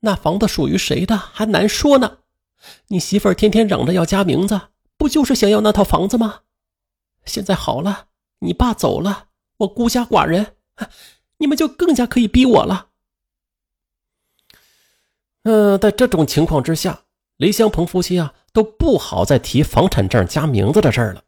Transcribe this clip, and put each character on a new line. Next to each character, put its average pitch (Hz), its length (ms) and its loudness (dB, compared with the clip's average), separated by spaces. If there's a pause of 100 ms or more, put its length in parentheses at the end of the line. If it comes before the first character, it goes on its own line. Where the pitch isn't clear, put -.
那 214 140 -2
房 170 240 -4
子 220 80 0
属 147 220 -2
于 160 80 0
谁 180 300 -2
的 220 100 0
还 - 300 -6
难 202 220 0
说 285 300 2
呢。 240 200 -2 (720)
你 185 120 -2
媳 - 180 -2
妇 208 100 0
儿 185 60 2
天 214 160 2
天 220 160 2
嚷 185 180 -2
着 175 100 0
要 175 100 2
加 190 180 -2
名 185 240 0
字， 202 220 -4 (280)
不 302 120 0
就 294 160 0
是 277 100 0
想 202 160 2
要 208 100 2
那 214 120 2
套 208 100 2
房 190 260 0
子 240 100 -2
吗？ 220 240 -4 (840)
现 208 200 -10
在 190 100 -2
好 139 260 -6
了， 190 280 -8 (320)
你 175 120 -4
爸 240 220 -2
走 - 260 -2
了， 196 280 -6 (300)
我 208 100 -2
孤 233 200 -2
家 240 160 -2
寡 190 200 0
人， 170 320 -4 (840)
你 302 80 -2
们 285 100 0
就 320 100 -2
更 339 280 0
加 247 120 0
可 254 140 -2
以 220 80 2
逼 247 160 4
我 240 200 4
了。” - 260 -6 (2500)
呃， 208 340 4
在 208 120 2
这 226 160 0
种 160 200 0
情 147 180 0
况 156 180 0
之 160 120 -2
下， - 300 -6 (320)
雷 175 160 0
香 220 180 2
鹏 170 160 -2
夫 180 160 -2
妻 180 160 -2
啊， 160 160 -4 (180)
都 220 100 2
不 220 360 0
好 92 260 -4
再 131 140 2
提 - 240 -2
房 160 260 0
产 101 200 0
证 98 180 2
加 160 200 -4
名 113 260 0
字 208 80 4
的 156 100 4
事 117 100 -2
儿 110 120 -2
了。 92 160 -16